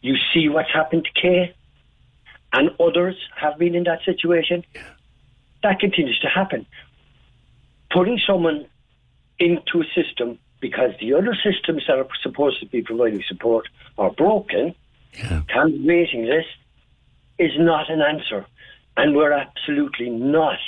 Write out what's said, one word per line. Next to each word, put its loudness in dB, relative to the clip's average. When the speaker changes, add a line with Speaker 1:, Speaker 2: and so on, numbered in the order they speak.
Speaker 1:
you 0
see 2
what's 0
happened 0
to -4
Kay, 2
and 2
others 2
have -2
been 2
in 2
that 0
situation. 0
Speaker 2:
Yeah. -18
Speaker 1:
That 2
continues 0
to -4
happen. -2
Putting 2
someone 0
into 0
a 0
system -2
because -2
the 0
other 2
systems -2
that 2
are -4
supposed -2
to -14
be -4
providing -2
support 0
are 0
broken, 0
Speaker 2:
Yeah. -4
Speaker 1:
Cam's 0
waiting 2
list 0
is 2
not 2
an 0
answer. -2
And 4
we're 4
absolutely -4
not 0